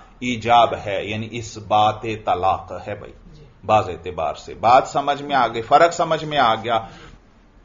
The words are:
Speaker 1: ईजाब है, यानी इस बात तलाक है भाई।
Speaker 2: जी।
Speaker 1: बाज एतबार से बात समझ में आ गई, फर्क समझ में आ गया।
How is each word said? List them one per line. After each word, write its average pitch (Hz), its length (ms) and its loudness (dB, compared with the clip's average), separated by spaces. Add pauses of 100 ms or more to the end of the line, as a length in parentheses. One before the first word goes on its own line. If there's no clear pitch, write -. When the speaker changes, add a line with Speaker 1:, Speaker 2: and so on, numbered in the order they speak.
(240)
Speaker 1:
ईजाब 117 500 4
है, 95 380 -4
यानी 107 140 -6
इस 110 320 -12
बात 107 480 2
तलाक 92 840 -4
है 104 120 -10
भाई। 60 140 -18 (220)
Speaker 2:
जी। - 120 -20 (180)
Speaker 1:
बाज 104 240 2
एतबार 82 460 -6
से - 180 -16
बात 113 340 4
समझ 143 340 -4
में 143 140 -4
आ 123 120 2
गई, 117 140 -6
फर्क 151 300 4
समझ 160 320 -2
में 151 140 -4
आ 117 180 4
गया। 110 340 -2 (760)